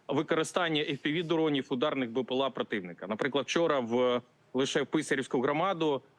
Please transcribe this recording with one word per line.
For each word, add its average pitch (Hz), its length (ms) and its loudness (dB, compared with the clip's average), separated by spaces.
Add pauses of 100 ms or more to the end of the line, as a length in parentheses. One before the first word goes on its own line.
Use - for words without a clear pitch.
використання 160 760 0
F 147 240 -4
P 156 160 0
V-дронів, 160 460 0
ударних 135 420 0
Б 120 140 -2
П 123 100 -4
Л 131 80 2
А 131 80 0
противника. 92 560 -6
Наприклад, 127 380 0
вчора 156 360 2
в, 123 420 2 (320)
лише 139 280 0
в 127 40 -2
Писарівську 139 540 0
громаду, 156 600 0 (160)